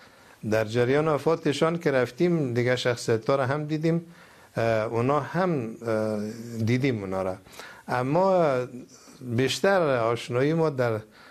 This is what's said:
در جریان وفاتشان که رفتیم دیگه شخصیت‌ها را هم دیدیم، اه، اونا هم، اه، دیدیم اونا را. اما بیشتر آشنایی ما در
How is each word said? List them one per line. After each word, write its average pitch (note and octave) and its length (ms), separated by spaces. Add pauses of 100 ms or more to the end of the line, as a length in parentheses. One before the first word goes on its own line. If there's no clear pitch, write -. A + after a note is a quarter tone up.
(520)
در A2 140
جریان B2 420
وفاتشان D#3+ 720
که D#3 120
رفتیم C3+ 600
دیگه B2 220
شخصیت‌ها A#2+ 600
را C3+ 100
هم D3 200
دیدیم، D#3+ 400 (500)
اه، A2+ 280
اونا A#2+ 360
هم، C#3 560 (120)
اه، A2 320 (460)
دیدیم B2+ 340
اونا F#2+ 220
را. F#2 140 (520)
اما D#3 640 (680)
بیشتر C3+ 600
آشنایی B2 720
ما D#3+ 160
در A#2+ 300 (320)